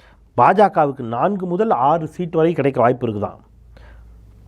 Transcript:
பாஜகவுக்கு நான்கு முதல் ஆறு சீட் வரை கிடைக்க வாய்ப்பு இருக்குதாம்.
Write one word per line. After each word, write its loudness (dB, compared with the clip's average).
பாஜகவுக்கு 2
நான்கு -4
முதல் -2
ஆறு 0
சீட் -8
வரை 2
கிடைக்க -2
வாய்ப்பு 0
இருக்குதாம். -6